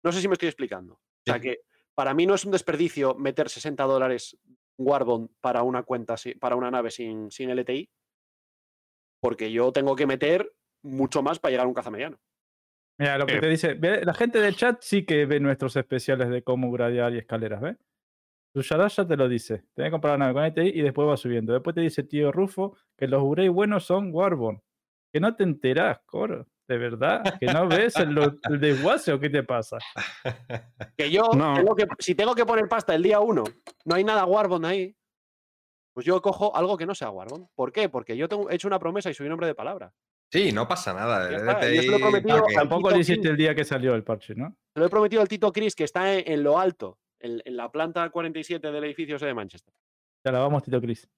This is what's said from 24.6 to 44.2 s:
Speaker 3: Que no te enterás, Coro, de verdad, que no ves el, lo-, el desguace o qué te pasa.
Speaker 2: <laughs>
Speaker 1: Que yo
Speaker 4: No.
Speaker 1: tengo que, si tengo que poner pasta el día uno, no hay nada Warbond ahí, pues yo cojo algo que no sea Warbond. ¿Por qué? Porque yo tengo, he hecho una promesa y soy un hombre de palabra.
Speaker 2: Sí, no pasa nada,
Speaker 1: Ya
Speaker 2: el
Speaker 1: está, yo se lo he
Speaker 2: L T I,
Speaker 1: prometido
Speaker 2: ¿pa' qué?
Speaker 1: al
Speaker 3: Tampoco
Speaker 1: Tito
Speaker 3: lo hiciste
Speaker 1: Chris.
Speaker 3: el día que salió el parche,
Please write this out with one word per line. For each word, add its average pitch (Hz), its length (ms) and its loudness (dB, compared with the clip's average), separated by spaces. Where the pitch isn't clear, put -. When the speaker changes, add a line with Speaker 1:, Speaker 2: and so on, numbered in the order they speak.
Speaker 3:
Que 151 80 0
no 220 160 2
te 202 80 0
enterás, 156 600 0
Coro, - 400 -6
de 127 100 -2
verdad, 120 440 -2
que - 80 -2
no 175 220 2
ves 208 280 2
el, 160 180 2
lo-, 147 220 2
el 147 120 0
desguace 151 520 2
o 139 80 0
qué 147 100 -2
te 139 140 0
pasa. 120 340 -6
Speaker 2:
<laughs> - 720 -12
Speaker 1:
Que 147 140 -2
yo 214 260 4
Speaker 4:
No. 147 180 4
Speaker 1:
tengo 190 200 4
que, 202 120 2
si - 160 -2
tengo 226 200 2
que 233 120 2
poner 220 220 2
pasta 214 260 0
el 160 80 2
día 202 180 4
uno, 208 220 2
no 165 120 0
hay 190 80 2
nada 214 200 2
Warbond 185 420 2
ahí, 185 300 -4
pues 123 120 -6
yo 180 160 4
cojo 196 340 0
algo 185 200 2
que 165 100 -6
no 196 80 -4
sea 123 160 -6
Warbond. 113 460 -14
¿Por 127 160 0
qué? 208 160 0
Porque 120 280 -6
yo 151 120 -2
tengo, 208 220 -4
he 175 40 0
hecho 185 140 -4
una 214 100 0
promesa 185 320 -4
y 143 40 -8
soy 139 120 -10
un 151 60 -6
hombre 170 160 -4
de - 80 -4
palabra. 131 360 -10
Speaker 2:
Sí, 180 200 2
no 110 140 0
pasa 170 280 -4
nada, 98 360 0
Speaker 1:
Ya 90 60 -4
Speaker 2:
el 107 120 -2
Speaker 1:
está, 120 260 2
yo 120 80 4
se 127 60 2
lo 139 80 4
he - 20 4
Speaker 2:
L - 0 -
T - 0 -
I, - 20 4
Speaker 1:
prometido 202 400 4
Speaker 2:
¿pa' 214 60 4
qué? 208 80 2
Speaker 1:
al 190 80 4
Speaker 3:
Tampoco 170 260 0
Speaker 1:
Tito 180 80 6
Speaker 3:
lo 180 40 6
hiciste 170 220 2
Speaker 1:
Chris. 165 80 2
Speaker 3:
el 151 60 2
día 156 180 2
que 151 100 0
salió 131 300 0
el 110 100 -2
parche, 110 300 -6